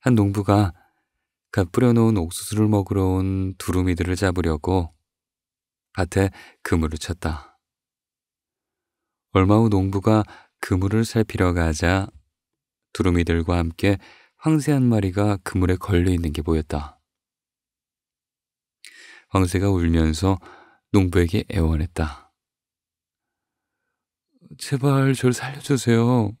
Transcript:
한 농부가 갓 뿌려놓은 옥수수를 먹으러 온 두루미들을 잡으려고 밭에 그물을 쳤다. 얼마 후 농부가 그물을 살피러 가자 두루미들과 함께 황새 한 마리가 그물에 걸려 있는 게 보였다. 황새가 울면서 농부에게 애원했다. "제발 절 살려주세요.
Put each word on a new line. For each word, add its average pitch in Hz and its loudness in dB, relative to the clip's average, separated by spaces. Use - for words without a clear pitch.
한 123 4
농부가 101 2
갓 92 -2
뿌려놓은 117 4
옥수수를 104 -2
먹으러 98 0
온 95 -2
두루미들을 90 -2
잡으려고 87 -2
밭에 95 -2
그물을 80 -2
쳤다. - -10
얼마 98 4
후 113 4
농부가 101 2
그물을 101 0
살피러 104 0
가자 87 0
두루미들과 87 0
함께 87 0
황새 151 0
한 131 2
마리가 101 0
그물에 92 0
걸려 90 0
있는 82 -2
게 78 -6
보였다. 78 -4
황새가 95 0
울면서 85 2
농부에게 90 2
애원했다. 80 -4
"제발 135 0
절 127 0
살려주세요. 120 0